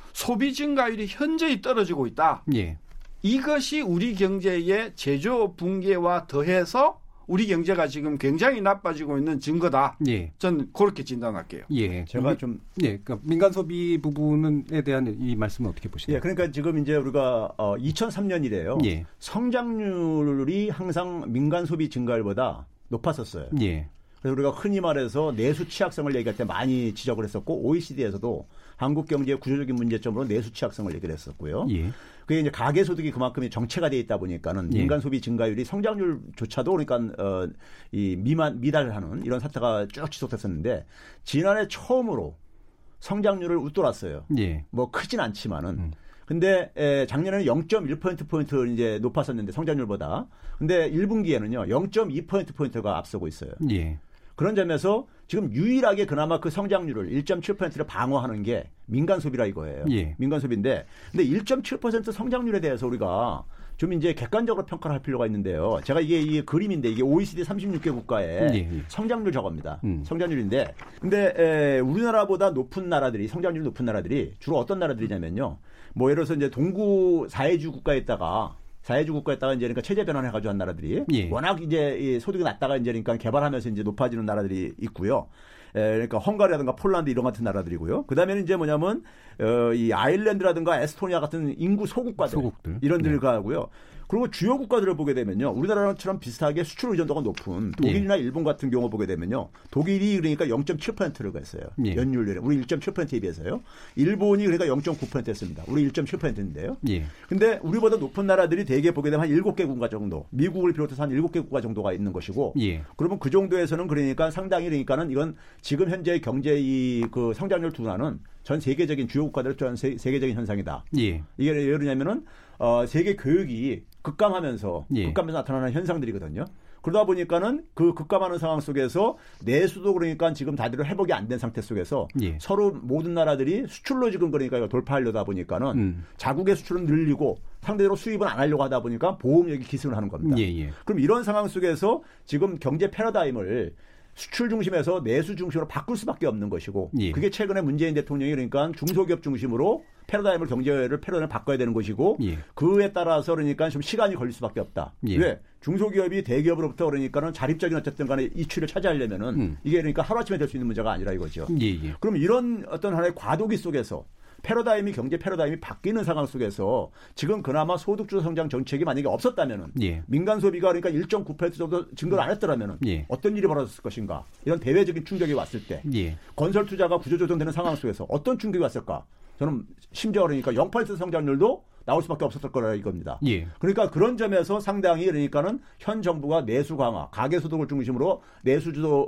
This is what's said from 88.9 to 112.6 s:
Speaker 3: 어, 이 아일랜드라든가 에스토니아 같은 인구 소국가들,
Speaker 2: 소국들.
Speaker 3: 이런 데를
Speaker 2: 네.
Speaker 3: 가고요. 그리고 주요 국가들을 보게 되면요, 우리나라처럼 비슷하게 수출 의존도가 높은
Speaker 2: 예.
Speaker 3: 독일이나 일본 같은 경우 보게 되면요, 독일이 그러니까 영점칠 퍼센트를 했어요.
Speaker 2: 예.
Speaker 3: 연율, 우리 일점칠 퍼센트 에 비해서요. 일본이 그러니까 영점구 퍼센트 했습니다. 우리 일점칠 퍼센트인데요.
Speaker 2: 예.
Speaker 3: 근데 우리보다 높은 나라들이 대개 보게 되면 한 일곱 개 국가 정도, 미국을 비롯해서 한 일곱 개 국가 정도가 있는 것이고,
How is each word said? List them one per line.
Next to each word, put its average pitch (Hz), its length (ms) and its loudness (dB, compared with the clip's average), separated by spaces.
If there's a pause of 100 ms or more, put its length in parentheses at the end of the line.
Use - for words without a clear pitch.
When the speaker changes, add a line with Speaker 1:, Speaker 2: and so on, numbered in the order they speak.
Speaker 3:
어, 117 340 4
이 117 200 4
아일랜드라든가 175 880 4
에스토니아 170 380 0
같은 151 400 -2
인구 196 260 2
소국가들, 233 460 -2
Speaker 2:
소국들. 113 500 -2
Speaker 3:
이런 160 200 2
데를 151 180 2
Speaker 2:
네. - 20 -8
Speaker 3:
가고요. 120 480 0 (400)
그리고 240 220 2
주요 233 260 2
국가들을 208 400 2
보게 143 160 2
되면요, 117 380 0
우리나라처럼 196 680 0
비슷하게 151 440 -2
수출 - 260 -6
의존도가 165 320 0
높은 98 460 -4
Speaker 2:
예. 90 100 -4
Speaker 3:
독일이나 196 380 2
일본 143 280 0
같은 143 280 0
경우 123 180 2
보게 104 160 -2
되면요, 92 440 -4 (200)
독일이 196 480 2
그러니까 156 320 2
영점칠 151 460 -2
퍼센트를 139 400 -4
했어요. - 260 -12 (240)
Speaker 2:
예. 95 100 0
Speaker 3:
연율, 117 460 0
우리 139 140 2
일점칠 139 360 -2
퍼센트 - 240 -2
에 113 40 0
비해서요. 90 420 -4 (340)
일본이 202 500 4
그러니까 170 220 4
영점구 143 420 0
퍼센트 123 200 -4
했습니다. 95 380 -6
우리 143 160 2
일점칠 139 340 -2
퍼센트인데요. 101 600 -4 (120)
Speaker 2:
예. 85 160 0 (220)
Speaker 3:
근데 208 340 4
우리보다 220 360 4
높은 - 280 -2
나라들이 185 400 4
대개 147 260 4
보게 147 200 0
되면 151 120 4
한 160 60 0
일곱 180 260 4
개 185 100 2
국가 123 240 0
정도, 101 420 -4
미국을 170 420 2
비롯해서 143 300 -2
한 143 80 0
일곱 160 200 2
개 170 80 0
국가 131 220 -2
정도가 104 320 -2
있는 98 180 -2
것이고, 95 500 -2